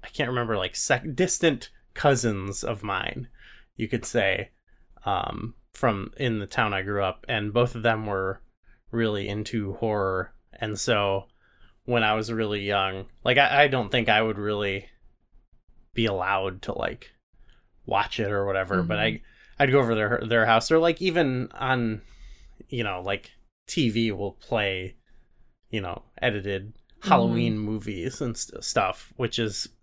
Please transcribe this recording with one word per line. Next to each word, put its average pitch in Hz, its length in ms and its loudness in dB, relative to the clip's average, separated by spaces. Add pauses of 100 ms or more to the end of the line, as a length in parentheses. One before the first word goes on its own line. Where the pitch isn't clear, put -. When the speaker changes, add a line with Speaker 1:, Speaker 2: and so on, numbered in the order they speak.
Speaker 1:
I - 60 -16
can't 127 200 -4
remember, 117 280 0
like, 92 180 -4
sec-, 131 400 0
distant 170 540 2 (240)
cousins 110 680 2
of 104 200 -4
mine, 104 440 -4 (480)
you 113 120 -4
could - 180 -2
say, 95 440 0 (560)
um, - 500 -4 (180)
from 107 440 -2
in 117 220 0
the 101 80 -6
town 107 260 0
I 95 80 0
grew 101 220 -2
up, 92 240 -4
and 104 260 -4
both 120 220 2
of 113 80 -8
them 113 220 2
were 95 360 -4 (500)
really 107 360 0
into 101 460 -4
horror, 95 600 -2 (200)
and 107 260 -6
so 101 460 2 (600)
when 120 180 2
I 107 100 4
was 110 180 0
really 104 340 -2
young, 95 400 0 (180)
like, 127 140 4
I, 139 260 6
I 147 40 6
don't 123 240 0
think 117 180 2
I 107 120 6
would 110 160 0
really 101 500 -2 (1040)
be 113 120 2
allowed 95 580 0
to, - 100 -6
like, - 380 -6 (760)
watch - 340 0
it 104 120 0
or 101 140 0
whatever, 95 380 0
but 101 160 0
I, 110 120 2
Speaker 2:
Mm-hmm. 110 120 -10 (340)
Speaker 1:
I'd 135 140 4
go 139 80 6
over 117 160 2
their, 107 320 0
their 113 180 4
house, 113 240 4
or, 160 100 6
like, 165 220 2
even 160 520 2
on, 120 480 -2 (680)
you 120 160 -4
know, 92 220 -4
like, 98 260 -6 (360)
T 135 220 2
V 113 220 0
will 98 220 -6
play, 95 600 -4 (760)
you 113 120 -2
know, 90 220 -8 (180)
edited 101 520 -4 (260)
Speaker 2:
Mm-hmm. 196 100 -6
Speaker 1:
Halloween 117 480 4
movies 107 640 -6
and 120 140 -4
st-, - 280 -10
stuff, - 540 -2
which 120 220 -2
is 107 300 -4 (120)